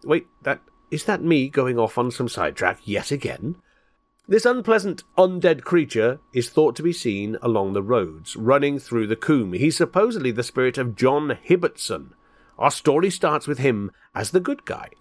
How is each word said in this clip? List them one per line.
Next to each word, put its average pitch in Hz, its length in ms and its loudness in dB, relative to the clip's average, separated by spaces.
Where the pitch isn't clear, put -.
Wait, 147 240 0
that, - 180 -4
is 151 140 -6
that 220 180 -2
me 147 240 2
going 127 320 0
off 110 180 0
on 123 140 0
some 123 160 -4
sidetrack 90 560 -4
yet 101 260 -4
again? 139 460 -6
This 220 180 4
unpleasant 226 560 0
undead 180 460 4
creature 127 560 0
is 123 180 -2
thought 147 240 4
to 151 80 -10
be 170 100 0
seen 104 480 -4
along 101 320 0
the 101 80 0
roads, 92 540 -2
running 139 420 2
through 113 300 -4
the 110 80 0
coombe. 113 380 0
He's 143 220 0
supposedly 185 540 0
the 117 140 -4
spirit 127 340 0
of 120 180 -4
John 139 440 0
Hibbertson. 160 640 -2
Our 143 100 4
story 151 400 2
starts 151 380 -2
with 143 100 -4
him 113 320 0
as 104 160 -6
the 185 100 2
good 277 260 -4
guy. - 240 -10